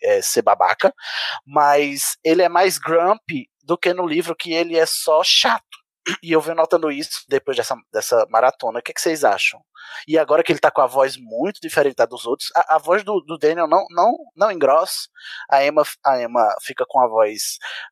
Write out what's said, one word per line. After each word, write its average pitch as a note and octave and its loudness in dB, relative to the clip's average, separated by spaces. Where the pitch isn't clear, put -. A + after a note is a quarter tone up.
é, G2+ 2
ser - -2
babaca, G2+ 2
mas C#3+ 0
ele E3 4
é F3 4
mais F3 2
grumpy E3 -2
do E3 -2
que F3 0
no F3+ -4
livro, E3 -4
que F3 -10
ele E3 -2
é D#3+ 4
só D#3+ 0
chato. - 2
E E3 -6
eu D#3+ 4
venho D#3+ -4
notando D#3+ 2
isso C#3+ -8
depois C3+ -2
dessa, A#2+ -4
dessa G#2+ 0
maratona. A#2 0
O - -8
que - -12
é - -12
que - -8
vocês D#3+ -2
acham? G2+ 0
E D#3 2
agora D#3 2
que - 0
ele D3 0
tá D#3 4
com D3 0
a C3+ 4
voz C3+ 0
muito B2+ -8
diferente D3 0
da A#2 2
dos A#2 -8
outros, B2+ -4
a, D#3+ 2
a D#3+ 4
voz F#3 -2
do, G3 -4
do D#3 -12
Daniel D#3+ 0
não, F3+ 2
não, F3 0
não G3+ 0
engrossa. D#3+ 0
A C#3 4
Emma, D3 2
a C3 2
Emma A#2 0
fica - -6
com C3+ 0
a B2+ 4
voz, A2 0